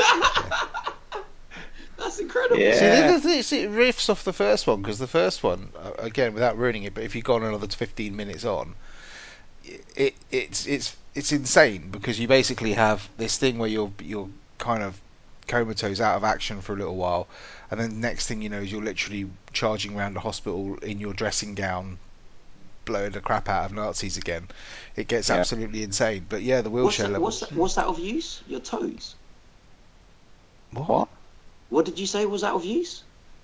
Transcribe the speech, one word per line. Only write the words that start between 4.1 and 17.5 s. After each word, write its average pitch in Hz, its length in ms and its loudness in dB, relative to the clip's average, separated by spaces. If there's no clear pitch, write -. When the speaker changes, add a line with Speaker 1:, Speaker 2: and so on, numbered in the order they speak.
Speaker 3:
the 190 100 0
first 208 340 4
one, 104 160 2
'cause 104 160 -4
the 131 80 -4
first 175 360 2
one, 92 340 0
uh, 90 200 -10
again, 113 360 0
without 113 240 4
ruining 117 260 2
it, 101 100 -6
but 110 100 -4
if 113 120 -6
you've 117 100 -6
gone 117 180 4
another 107 240 -2
fifteen 104 480 -4
minutes 101 300 -8
on, 85 300 -2
it, 139 180 2
it's, - 360 -2
it's, 135 280 -4
it's - 160 -2
insane, 127 580 4
because 101 300 -4
you 117 80 0
basically 117 460 4
have 107 440 4
this 113 200 -2
thing 131 200 2
where 113 100 -2
you're, 107 240 -2
you're 95 280 -8
kind 113 240 -2
of 95 180 -8
comatose 110 520 0
out 107 180 4
of 101 60 0
action 107 380 -2
for 101 120 -6
a 98 40 -4
little 92 180 -4
while, 90 320 0